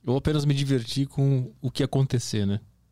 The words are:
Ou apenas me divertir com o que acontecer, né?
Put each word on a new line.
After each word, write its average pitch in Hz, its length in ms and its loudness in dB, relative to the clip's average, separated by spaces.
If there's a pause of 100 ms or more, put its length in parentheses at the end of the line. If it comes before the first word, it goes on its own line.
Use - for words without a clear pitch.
Ou 123 100 0
apenas 151 280 0
me 143 100 4
divertir 135 520 0
com 139 460 0 (100)
o 127 80 -2
que - 140 -2
acontecer, 127 600 0
né? 101 140 0 (340)